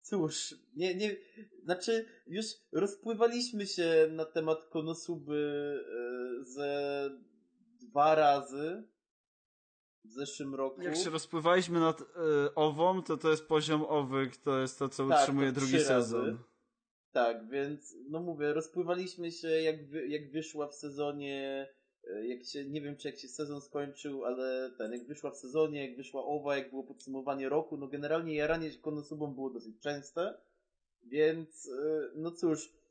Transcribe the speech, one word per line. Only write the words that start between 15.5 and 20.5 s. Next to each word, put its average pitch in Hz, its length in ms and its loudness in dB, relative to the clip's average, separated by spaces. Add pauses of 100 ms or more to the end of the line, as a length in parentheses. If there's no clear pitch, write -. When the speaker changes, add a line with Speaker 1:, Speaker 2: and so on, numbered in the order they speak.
Speaker 1:
to 143 60 0
Speaker 2:
drugi 131 180 2
Speaker 1:
trzy - 0 -
razy. 143 100 4 (240)
Speaker 2:
sezon. 117 260 0 (760)
Speaker 1:
Tak, 113 380 0
więc, 143 460 -4 (140)
no 156 100 -4
mówię, 151 340 -2
rozpływaliśmy 175 800 -2
się 165 160 -10
jak 160 420 2
wy-, 143 180 -6
jak 147 240 -6
wyszła 151 360 -6